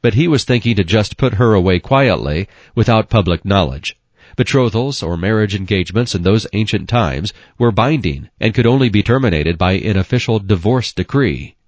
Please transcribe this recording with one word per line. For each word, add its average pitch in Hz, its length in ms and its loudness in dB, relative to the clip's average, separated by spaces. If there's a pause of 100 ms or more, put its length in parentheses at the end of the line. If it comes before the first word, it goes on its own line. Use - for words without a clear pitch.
But 113 120 0
he 151 140 2
was 151 160 2
thinking 117 340 0
to 98 60 0
just 101 340 0
put 127 180 0
her 110 180 4
away 92 260 2
quietly, 90 680 0 (280)
without 110 340 2
public 87 360 0
knowledge. 87 500 -2 (400)
Betrothals 123 680 0
or 85 140 -4
marriage 104 360 0
engagements 98 640 -2
in 90 60 -2
those 98 320 2
ancient 101 340 -2
times 92 460 -2 (240)
were 117 140 2
binding 101 580 -2 (100)
and 107 140 -2
could 113 140 2
only 131 200 4
be 104 160 0
terminated 85 540 0
by 92 160 0
an 98 240 -2
official 113 420 -2
divorce 101 540 -2
decree. 92 600 -2 (120)